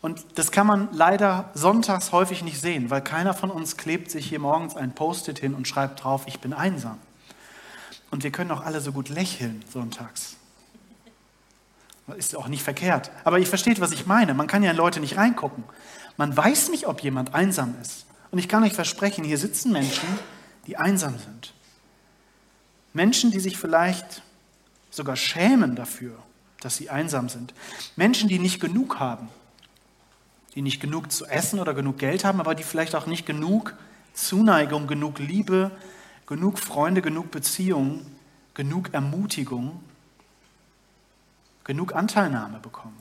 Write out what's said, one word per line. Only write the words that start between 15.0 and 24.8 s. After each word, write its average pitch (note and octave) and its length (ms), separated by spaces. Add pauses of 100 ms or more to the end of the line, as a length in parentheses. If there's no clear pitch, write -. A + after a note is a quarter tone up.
reingucken. A3 460 (540)
Man D3 180
weiß A#3 340
nicht, - 180
ob D3 140
jemand C3 340
einsam D3+ 460
ist. - 240 (260)
Und F3+ 80
ich F3+ 100
kann A3 140
euch G3+ 100
versprechen, F3 500
hier D3+ 140
sitzen G#3+ 340
Menschen, C#3 360 (580)
die - 120
einsam D#3+ 420
sind. A2 340 (1400)
Menschen, G#3+ 360
die F#3+ 100
sich F#3 180
vielleicht F3 680 (680)